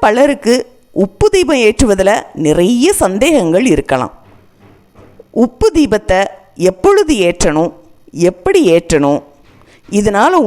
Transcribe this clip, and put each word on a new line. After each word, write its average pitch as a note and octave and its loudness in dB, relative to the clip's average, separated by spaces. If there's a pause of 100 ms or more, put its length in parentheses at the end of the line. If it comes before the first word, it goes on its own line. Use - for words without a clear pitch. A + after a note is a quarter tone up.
பலருக்கு B3 0 (500)
உப்பு C#4+ -2
தீபம் D#4 0
ஏற்றுவதுல G3 0 (340)
நிறைய F#3 0 (160)
சந்தேகங்கள் G#3+ 0
இருக்கலாம். C3+ -4 (1300)
உப்பு B3+ -2
தீபத்தை G#3 0 (500)
எப்பொழுது F4 0 (140)
ஏற்றணும், E3 -2 (580)
எப்படி F#4+ 0 (140)
ஏற்றணும், C#3+ 0 (680)
இதனால G#3 0 (140)